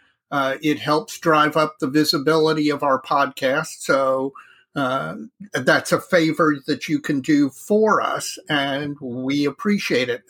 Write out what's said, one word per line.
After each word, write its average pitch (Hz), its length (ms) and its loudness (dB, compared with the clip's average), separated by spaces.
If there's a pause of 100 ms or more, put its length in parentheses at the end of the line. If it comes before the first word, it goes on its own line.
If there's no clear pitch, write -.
(320)
Uh, 135 300 -2
it 147 180 0
helps 151 400 -2
drive 151 360 2
up 151 240 0
the 151 80 -2
visibility 151 840 2
of 143 140 -2
our 135 160 2
podcast. 139 840 -2
So, 135 500 2 (420)
uh, 143 400 -2 (380)
that's 143 400 2
a 165 80 2
favor 160 640 2
that 147 240 -4
you 147 100 0
can 143 220 -4
do 143 300 2
for 214 500 2
us, - 360 -6 (120)
and 143 500 -2
we 131 460 -2
appreciate 143 640 -2
it. 120 200 -4